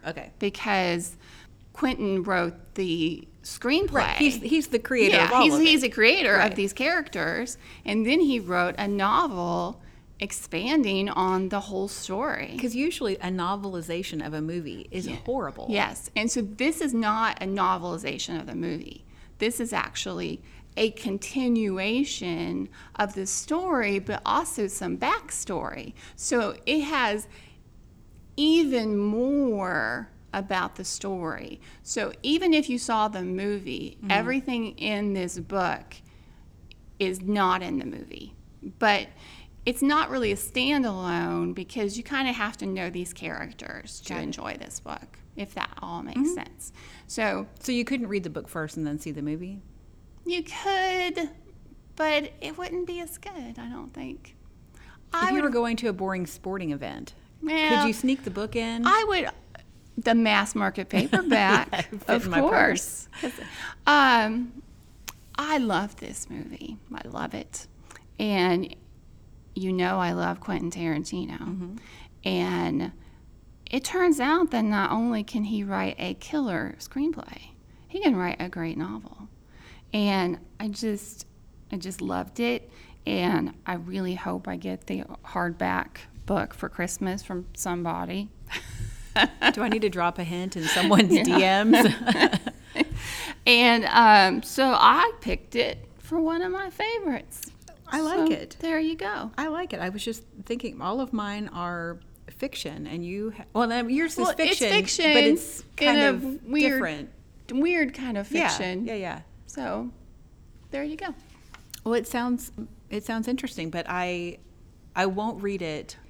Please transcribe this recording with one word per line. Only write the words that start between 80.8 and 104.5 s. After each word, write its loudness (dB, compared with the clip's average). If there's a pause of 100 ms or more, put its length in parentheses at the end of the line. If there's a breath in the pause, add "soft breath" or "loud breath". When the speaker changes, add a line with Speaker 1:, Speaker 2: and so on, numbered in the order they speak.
Speaker 2:
I -6
just -10
loved -4
it. -2 (360 loud breath)
And 0 (120)
I -4
really -4
hope -6
I -6
get -8
the -6 (220)
hardback -4 (280)
book -2
for -8
Christmas -4
from -8
somebody. -4 (640 loud breath)
<laughs> 0
Speaker 1:
Do -4
I 0
need 2
to 2
drop 0
a -4
hint -6
in -4
someone's 6
Speaker 2:
Yeah. 6
Speaker 1:
D 6
Ms? 10
Speaker 2:
<laughs> 4 (1080 loud breath)
And, 8
um, 10
so 4
I 10 (100)
picked -4
it -2 (140)
for -2
one 0
of -2
my -4
favorites. -4 (360)
Speaker 1:
I -2
like 2
Speaker 2:
So 2
Speaker 1:
it. -8
Speaker 2:
there -2
you 0
go. -6
Speaker 1:
I -4
like -6
it. -8
I -4
was -8
just -8 (220)
thinking, -8
all -2
of -4
mine -4
are -6 (280)
fiction, -10
and -8
you -6
ha-, -16 (100)
well, 2
um, -2
yours 2
is -4
Speaker 2:
Well, 2
it's 2